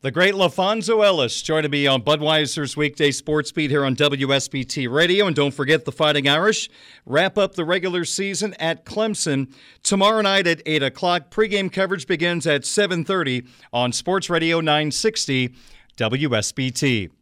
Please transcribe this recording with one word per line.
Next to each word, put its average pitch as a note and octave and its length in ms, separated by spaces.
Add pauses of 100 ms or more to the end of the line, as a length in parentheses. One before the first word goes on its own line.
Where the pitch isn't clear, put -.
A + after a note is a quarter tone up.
The C3+ 100
great F#3 240
LaFonso G3 680
Ellis E3 380
joining D#3 300
me C#3+ 160
on C3+ 160
Budweiser's D3+ 760
weekday D3 340
sports D3+ 420
beat D3+ 180
here C#3 160
on C3 80
W C#3 400
S C3+ 140
B C3+ 140
T B2+ 240
Radio. F3 400
And F3+ 80
don't C#3+ 200
forget D3+ 320
the C#3 60
Fighting D3 360
Irish F3 400 (380)
wrap F3+ 320
up F#3+ 160
the E3+ 100
regular F3+ 400
season G3 560
at D#3+ 240
Clemson E3+ 680 (320)
tomorrow G3+ 380
night G3 260
at E3 200
eight D#3 160
o'clock. F3 480
Pregame G3+ 420
coverage F#3 340
begins F3 400
at C#3+ 200
seven F#3 360
thirty C#3 420 (280)
on A#2+ 200
Sports F3+ 360
Radio E3 320
nine D3+ 300
sixty C3 640 (420)
W B2 400
S G#2 160
B C3 180
T. A#2 380 (140)